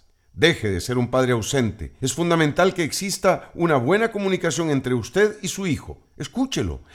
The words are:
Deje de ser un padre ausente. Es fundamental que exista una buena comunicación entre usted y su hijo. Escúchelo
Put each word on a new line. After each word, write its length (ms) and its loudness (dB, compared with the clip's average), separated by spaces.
Deje 360 2
de 100 -2
ser 180 -4
un 140 0
padre 220 2
ausente. 680 -2
Es 140 -4
fundamental 600 2
que 120 -2
exista 680 -2
una 220 2
buena 380 2
comunicación 560 -2
entre 240 0
usted 480 0
y 80 -6
su 180 -6
hijo. 480 -6
Escúchelo 680 -4